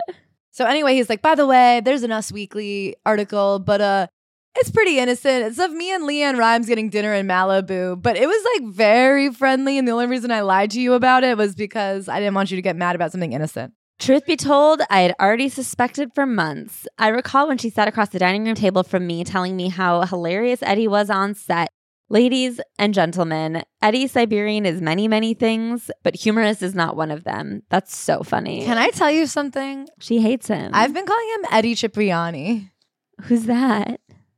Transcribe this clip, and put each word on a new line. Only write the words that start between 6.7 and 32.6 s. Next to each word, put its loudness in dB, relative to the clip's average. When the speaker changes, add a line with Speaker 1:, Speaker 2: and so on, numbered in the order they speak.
Speaker 1:
dinner -2
in 0
Malibu, 0
but 0
it 4
was, 0
like, -6
very 4
friendly, 0
and 0
the 0
only 0
reason -4
I 0
lied 2
to -4
you 4
about 4
it 2
was 0
because -6
I -4
didn't 0
want 0
you -4
to -4
get -2
mad -2
about -2
something -4
innocent." -6
Speaker 2:
Truth 2
be 2
told, 4
I 6
had 4
already 2
suspected -4
for 0
months. -4
I 2
recall 2
when -2
she -6
sat 0
across 0
the -10
dining 0
room -2
table 2
from -2
me, -4
telling -4
me -4
how 0
hilarious -2
Eddie 0
was 0
on 0
set. -4
Ladies 2
and 0
gentlemen, -2
Eddie 2
Siberian 0
is -2
many, 0
many 0
things, -4
but -2
humorous 0
is -6
not -2
one -4
of -10
them. -8
That's -2
so -2
funny. -6
Speaker 1:
Can 0
I 2
tell 2
you 2
something? -8
Speaker 2:
She 0
hates 0
him. -4
Speaker 1:
I've 2
been -6
calling -2
him -6
Eddie 2
Cipriani. -4